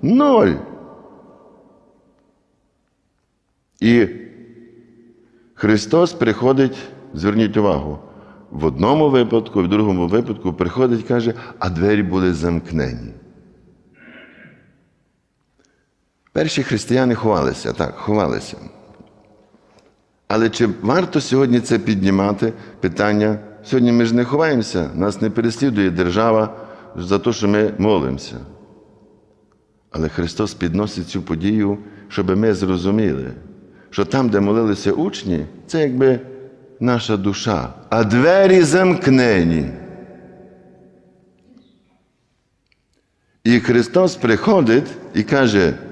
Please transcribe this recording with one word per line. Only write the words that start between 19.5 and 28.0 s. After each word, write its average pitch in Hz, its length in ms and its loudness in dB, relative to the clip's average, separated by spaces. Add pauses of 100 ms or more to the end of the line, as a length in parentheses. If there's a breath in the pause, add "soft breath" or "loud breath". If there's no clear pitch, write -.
Але 110 220 2
чи 117 180 0 (140)
варто 127 380 0
сьогодні 127 400 2
це 117 180 0
піднімати, 101 760 0 (280 loud breath)
питання? 104 580 0 (260)
Сьогодні 120 280 2
ми 120 120 4
ж 113 100 0
не 120 100 2
ховаємося, 120 680 -2
нас 98 260 -2
не 107 100 -2
переслідує 113 600 0
держава 107 640 0 (420 loud breath)
за 92 220 -2
те, 120 140 0
що 107 160 -2
ми 104 300 2
молимося. 73 580 -2 (1500)